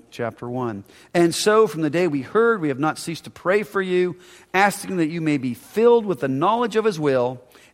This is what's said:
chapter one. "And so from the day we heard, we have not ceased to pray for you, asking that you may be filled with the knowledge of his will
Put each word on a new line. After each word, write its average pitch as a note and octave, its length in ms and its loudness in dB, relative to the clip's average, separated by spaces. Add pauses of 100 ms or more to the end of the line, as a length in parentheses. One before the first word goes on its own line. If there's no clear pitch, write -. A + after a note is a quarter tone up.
(100)
chapter A2+ 380 -8
one. A#2+ 360 -6 (280)
"And E3+ 220 2
so G#3+ 320 4
from D#3 160 -4
the D3+ 80 0
day F3 160 0
we C#3+ 160 -2
heard, A3+ 380 0
we D#3 80 -2
have B2+ 100 -4
not D3+ 200 -2
ceased - 260 -10
to A#2 60 -18
pray G3+ 320 0
for G3 200 -6
you, F3+ 340 0 (380)
asking F#3+ 440 0
that D#3+ 100 0
you E3+ 120 -6
may D3+ 180 0
be B2 160 -4
filled A#3 520 2
with F3+ 140 -2
the C#3 80 -2
knowledge G3+ 480 0
of G#3+ 80 0
his G3 160 -2
will B2+ 400 0 (340)